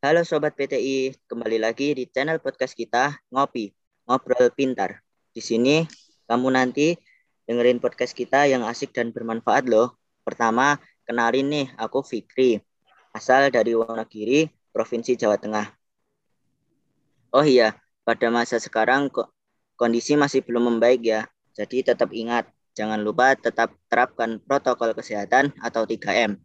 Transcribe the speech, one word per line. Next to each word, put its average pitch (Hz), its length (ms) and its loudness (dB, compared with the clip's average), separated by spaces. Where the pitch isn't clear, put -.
Halo 165 240 2
Sobat 151 320 -2
P 139 80 -2
T 135 160 -2
I, 131 320 -2
kembali 113 320 -2
lagi 135 320 -2
di 127 160 -6
channel 160 320 -2
podcast 131 320 -6
kita, 131 560 -2
Ngopi, 123 400 -2
Ngobrol 123 400 2
Pintar. 123 560 -4
Di - 160 -14
sini 135 400 2
kamu 123 240 0
nanti 131 480 0
dengerin 120 320 2
podcast - 400 -6
kita 139 320 2
yang 127 160 0
asik 120 320 -8
dan 117 160 -4
bermanfaat 117 560 -2
loh. 113 240 4
Pertama, 120 560 0
kenalin 120 400 0
nih, 143 220 -2
aku 113 240 -4
Fikri, 120 640 -2
asal 131 400 2
dari 117 240 2
Wonogiri, 113 720 -2
Provinsi 117 400 -4
Jawa 107 240 0
Tengah. 107 320 -6
Oh 139 160 4
iya, 120 320 4
pada 117 320 0
masa 117 240 0
sekarang 127 560 0
ko-, - 160 -4
kondisi 120 400 0
masih 143 240 2
belum 120 400 0
membaik 120 240 2
ya. 110 240 -2
Jadi 123 400 -2
tetap - 160 -2
ingat, 113 400 -6
jangan 107 320 -4
lupa 127 320 2
tetap 117 320 -2
terapkan 113 560 -2
protokol 123 560 -2
kesehatan 123 640 0
atau 117 240 -2
tiga 104 240 -6
M 104 360 0